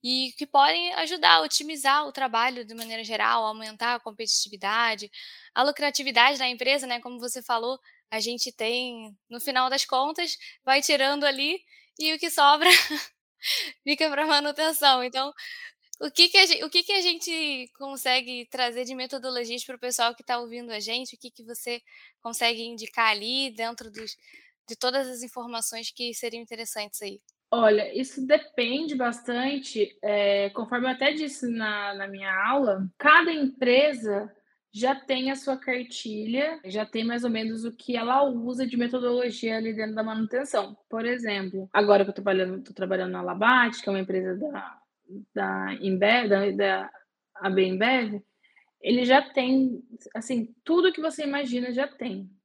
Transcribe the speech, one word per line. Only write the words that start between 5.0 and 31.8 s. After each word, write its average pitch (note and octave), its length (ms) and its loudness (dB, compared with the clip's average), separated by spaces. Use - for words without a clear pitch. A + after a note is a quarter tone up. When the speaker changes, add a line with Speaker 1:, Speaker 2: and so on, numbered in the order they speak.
Speaker 1:
a B3 100 4
lucratividade C#4 760 2
da B3+ 100 -2
empresa, C4 400 0
né, A#3+ 140 -4
como B3 180 -14
você A#3+ 220 -8
falou, A#3+ 360 -2
a A3 100 -4
gente A#3 300 -4
tem, A#3 680 -6
no A#3 120 -12
final C4 280 2
das C4+ 140 0
contas, D#4 540 0
vai C4+ 180 4
tirando C#4+ 440 2
ali C#4+ 340 0
e D#4 140 0
o D#4 60 -6
que E4+ 100 -2
sobra D4 400 6
<laughs> - 460 4
fica D4+ 260 0
pra D4 180 0
manutenção. D4 760 4
Então, C4 300 -4
o D4 120 -6
que F4 180 6
que G4 80 4
a F#4+ 80 10
gen-, E4 180 0
o D#4 60 -6
que F4 140 2
que G4+ 100 -4
a G4 80 2
gente D#4+ 760 -4
consegue B3+ 720 -4
trazer B3 360 -4
de B3+ 80 -10
metodologias B3 720 -6
pro B3 140 -12
pessoal A#3+ 360 -2
que - 80 -20
tá B3 160 -2
ouvindo A#3+ 320 -12
a G#3+ 80 -8
gente? A#3 360 -6
O - 40 -20
que B3 120 -16
que A#3 120 -20
você A#3+ 380 -10
consegue A#3 420 -2
indicar A3+ 460 -2
ali A#3+ 400 -2
dentro A3+ 420 -8
dos, G#3+ 240 -14
de A3+ 80 -10
todas B3+ 320 0
as B3 160 -10
informações A#3 680 -8
que A#3+ 220 -8
seriam A#3 300 -8
interessantes A3 580 -10
aí? G3 180 -12
Speaker 2:
Olha, G#3+ 480 4
isso C4 260 -6
depende D4 680 0
bastante, B3 1080 -2
eh, G3+ 480 2
conforme A#3+ 360 -2
eu B3+ 40 0
até C4+ 200 2
disse D4 360 -6
na, G#3 460 -4